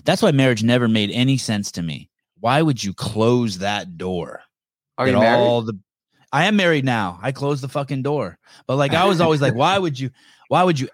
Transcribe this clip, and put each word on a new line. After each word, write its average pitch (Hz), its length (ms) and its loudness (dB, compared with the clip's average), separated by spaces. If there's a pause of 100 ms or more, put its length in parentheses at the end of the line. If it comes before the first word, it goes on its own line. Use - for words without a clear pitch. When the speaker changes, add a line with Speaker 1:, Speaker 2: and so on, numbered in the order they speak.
Speaker 1:
that's 180 180 0
why 208 100 4
marriage 131 320 2
never 120 240 2
made 107 240 0
any 131 260 0
sense 104 360 -4
to 90 80 -8
me. 78 280 -10 (300)
Why 127 220 2
would 135 220 0
you 98 100 -6
close 110 680 0
that 92 380 -6
door? 90 440 -8 (560)
Speaker 2:
Are 127 80 -2
Speaker 1:
That 131 80 2
Speaker 2:
you 104 60 4
married? 113 200 4
Speaker 1:
all 120 220 2
the, 110 180 -8 (540)
I 151 120 2
am 208 120 2
married 165 260 2
now. 107 380 -2
I 127 100 -4
closed 143 320 -4
the 135 60 -10
fucking 135 320 -6
door. 131 360 -4 (300)
But, 131 80 -2
like, 139 180 2
I 170 120 2
was 180 160 2
always 156 200 2
like, 127 140 2
Speaker 2:
<laughs> - 0 -
Speaker 1:
"Why 165 240 2
would 160 200 -2
you, 131 100 -4 (400)
why 160 140 2
would 175 160 2
you 127 140 -4